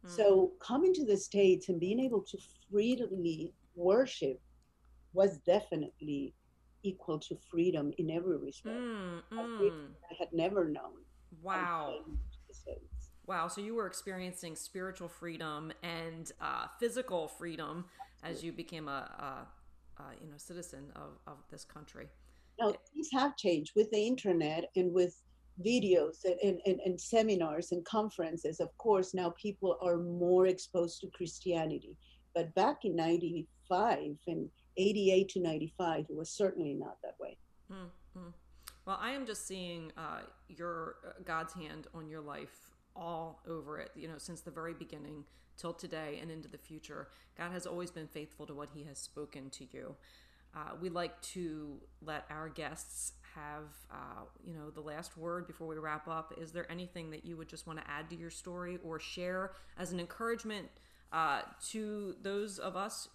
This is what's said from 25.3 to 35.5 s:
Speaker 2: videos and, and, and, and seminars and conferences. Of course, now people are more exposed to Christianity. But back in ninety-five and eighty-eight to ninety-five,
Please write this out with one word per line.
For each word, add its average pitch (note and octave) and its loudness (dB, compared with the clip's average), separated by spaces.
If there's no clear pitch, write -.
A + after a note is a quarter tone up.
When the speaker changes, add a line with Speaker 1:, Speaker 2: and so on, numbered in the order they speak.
Speaker 2:
videos F#3 6
and, F3+ 4
and, F#3 4
and, F#3 4
and F3+ 0
seminars F#3 4
and F3 0
conferences. E3 0
Of E3+ -2
course, G3 4
now F3+ 2
people G3 0
are F3 4
more F3 6
exposed F3+ 0
to F#3+ -10
Christianity. D#3+ -2
But E3 0
back A3+ 4
in F#3 2
ninety-five E3 2
and E3 -2
eighty-eight F#3+ 6
to F#3+ -2
ninety-five, D#3+ 0